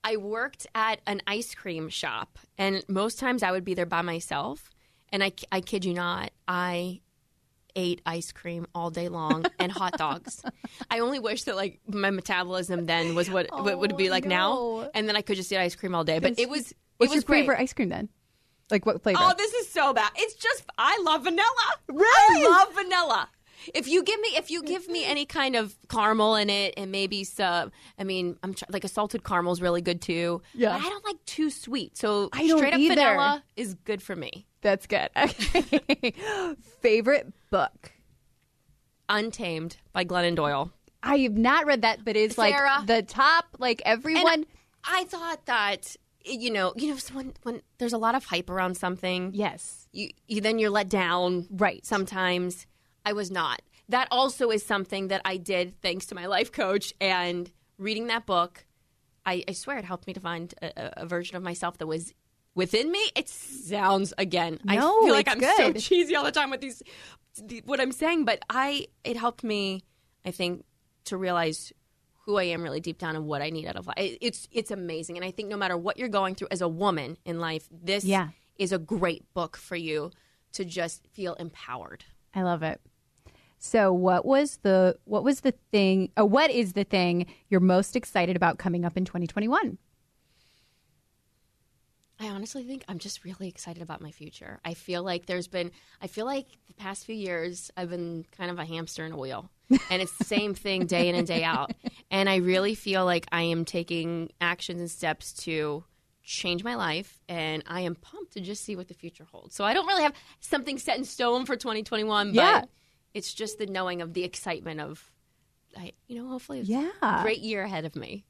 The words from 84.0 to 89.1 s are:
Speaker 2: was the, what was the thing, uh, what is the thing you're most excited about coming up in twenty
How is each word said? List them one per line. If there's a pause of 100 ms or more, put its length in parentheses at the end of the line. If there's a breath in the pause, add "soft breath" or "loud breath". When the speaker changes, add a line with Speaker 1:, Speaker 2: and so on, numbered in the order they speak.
Speaker 2:
was
the,
what
was
the (180)
thing,
uh,
what
is
the
thing (220 loud breath)
you're
most
excited
about
coming
up
in
twenty